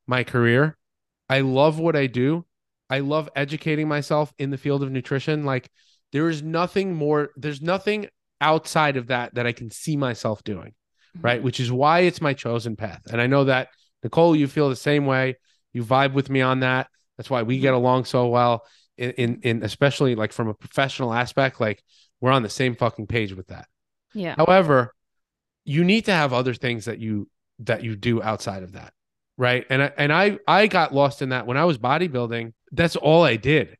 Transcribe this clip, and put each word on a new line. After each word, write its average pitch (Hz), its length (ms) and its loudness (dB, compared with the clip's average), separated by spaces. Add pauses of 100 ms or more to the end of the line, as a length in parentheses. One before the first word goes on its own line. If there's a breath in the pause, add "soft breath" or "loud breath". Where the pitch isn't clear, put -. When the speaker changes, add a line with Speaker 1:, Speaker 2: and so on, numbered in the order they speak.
Speaker 1:
my 123 160 0
career. 123 520 2 (520)
I 135 140 2
love 139 360 2
what 165 160 0
I 139 140 0
do. 135 360 0 (460)
I 135 100 -2
love 147 360 -2
educating 151 500 -2
myself 147 520 -2
in 139 100 -4
the 139 80 -6
field 139 260 -2
of 135 80 -4
nutrition. 139 540 -4
Like, 135 240 -4 (440)
there 160 180 0
is 151 120 -6
nothing 175 520 -2
more, 147 420 0
there's 143 240 -8
nothing 196 460 -2 (340)
outside 156 560 2
of 120 120 -6
that 120 260 -4
that 120 120 -2
I 120 60 -2
can 117 180 -14
see - 260 -6
myself 120 460 -4
doing, 101 300 -10 (420)
Speaker 2:
Mm-hmm. 175 120 -18
Speaker 1:
right? 120 160 0
Which 127 180 -2
is 120 100 -2
why 147 300 4
it's 175 220 2
my 143 100 0
chosen 117 440 -6
path. 101 260 -10 (100)
And 117 80 0
I 123 60 2
know 139 180 4
that, 131 240 2 (340)
Nicole, 165 320 4
you 147 120 2
feel 143 240 0
the 123 60 -4
same 147 280 0
way. 131 320 0 (380)
You 120 100 -4
vibe 131 300 2
with 135 160 -2
me 135 100 2
on 131 200 2
that. 131 280 0 (300)
That's 120 100 -14
why 123 140 -2
we 123 160 -2
get 135 160 2
Speaker 2:
Mm-hmm. - 20 2
Speaker 1:
along 127 300 2
so 123 220 2
well 120 360 2 (320 soft breath)
in, 123 140 -6
in, 120 320 -2
in, 113 220 0
especially, 135 500 0
like, 110 180 -4
from 113 160 -4
a 107 60 -4
professional 135 580 -4
aspect, 127 480 -2
like, 107 220 -4 (400 soft breath)
we're 127 100 2
on 135 100 2
the 104 60 -4
same 127 260 -2
fucking 113 320 -4
page 107 280 -4
with 92 140 -16
that. 85 180 -18 (480)
Speaker 2:
Yeah. 175 240 -6
Speaker 1:
However, 156 560 4 (720)
you 151 180 0
need 208 220 2
to 208 60 2
have 147 200 2
other 127 220 0
things 117 320 -6
that 113 140 -8
you, 107 280 -6 (300)
that 113 260 -4
you 110 120 -6
do 113 260 0
outside 98 400 -6
of 92 100 -16
that. - 220 -20 (420)
Right. 123 340 0
And 135 120 2
I, 139 140 0
and 147 160 2
I, 196 260 2 (100)
I 190 180 6
got 170 260 2
lost 139 300 2
in 131 60 -4
that 127 180 -4
when 123 100 -2
I 151 80 2
was 165 140 2
bodybuilding. 120 760 -2 (180)
That's 165 240 0
all 160 260 6
I 127 140 4
did. 123 440 0